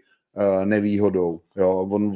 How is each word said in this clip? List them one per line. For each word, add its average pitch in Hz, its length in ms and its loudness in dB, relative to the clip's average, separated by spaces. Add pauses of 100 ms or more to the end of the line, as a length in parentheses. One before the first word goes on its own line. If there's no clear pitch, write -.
(360)
eh, 98 300 0
nevýhodou, 101 720 0 (160)
jo. 95 360 0
On 104 240 -2